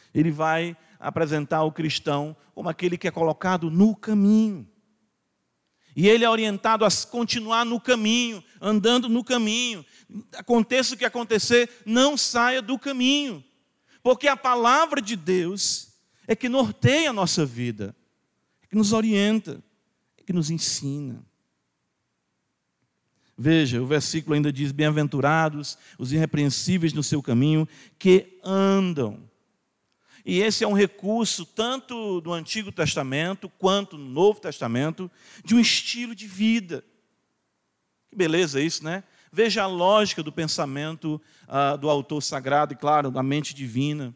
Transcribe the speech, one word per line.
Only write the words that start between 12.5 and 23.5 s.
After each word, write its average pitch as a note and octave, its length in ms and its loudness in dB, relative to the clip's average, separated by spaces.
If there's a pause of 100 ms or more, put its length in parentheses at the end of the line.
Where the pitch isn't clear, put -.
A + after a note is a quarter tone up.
do A#3 160 -4
caminho. C4 680 -2 (580)
Porque B3+ 260 2
a C4+ 100 4
palavra C4+ 600 2
de A3 160 -6
Deus F3+ 800 -4 (320)
é A3 100 0
que B3 140 -4
norteia C4 640 2
a - 20 -6
nossa F3 320 0
vida, A#2 500 -8 (680)
é - 40 -20
que - 80 -8
nos G#3+ 180 4
orienta, G#3+ 680 0 (540)
é - 60 -20
que F#3 100 -6
nos D#3+ 160 0
ensina. C#3+ 760 -6 (2000)
Veja, C3 440 2